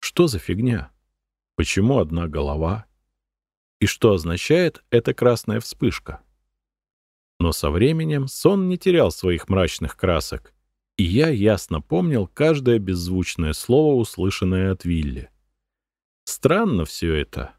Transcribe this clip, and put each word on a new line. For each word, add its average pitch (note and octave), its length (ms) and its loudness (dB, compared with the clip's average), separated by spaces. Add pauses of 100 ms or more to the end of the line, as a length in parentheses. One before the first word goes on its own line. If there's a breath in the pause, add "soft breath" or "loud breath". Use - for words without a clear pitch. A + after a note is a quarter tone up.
Что - 260 2
за A2+ 120 -2
фигня? G#2 540 -2 (640)
Почему G#2+ 420 2
одна E2+ 300 -2
голова? D#2 560 -4 (960)
И G#2 60 2
что - 260 4
означает F#2+ 800 0
эта A#2+ 240 2
красная A2 460 0
вспышка? - 640 -6 (1160)
Но E2+ 120 4
со D2+ 180 -2
временем C#3+ 580 0
сон F#3+ 400 2
не F3+ 80 0
терял E3+ 340 4
своих F2 380 -2
мрачных F#2 480 0
красок, - 560 -2 (460)
и G#2 60 2
я A#2+ 260 2
ясно G2+ 500 0
помнил D3+ 460 -2
каждое C#3 520 2
беззвучное F2+ 760 -2
слово, D3 420 2
услышанное F#2+ 760 -2
от - 120 -8
Вилли. D2 460 -4 (920)
Странно D#3 600 0
все E2 300 -4
это. - 440 -6